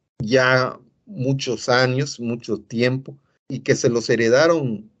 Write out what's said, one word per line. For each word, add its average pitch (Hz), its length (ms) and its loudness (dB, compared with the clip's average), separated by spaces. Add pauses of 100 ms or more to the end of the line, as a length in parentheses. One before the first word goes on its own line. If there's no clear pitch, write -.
(180)
ya 127 600 2 (280)
muchos 135 640 -4
años, 127 500 0
mucho 117 400 -6
tiempo, 131 580 -4 (320)
y 135 120 -8
que 131 160 0
se 131 140 0
los 117 180 -2
heredaron 127 840 2 (100)